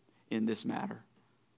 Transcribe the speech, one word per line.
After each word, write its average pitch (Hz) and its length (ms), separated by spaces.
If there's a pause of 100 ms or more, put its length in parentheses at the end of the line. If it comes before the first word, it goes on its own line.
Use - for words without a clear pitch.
(300)
in 110 160
this 113 180
matter, 117 400 (540)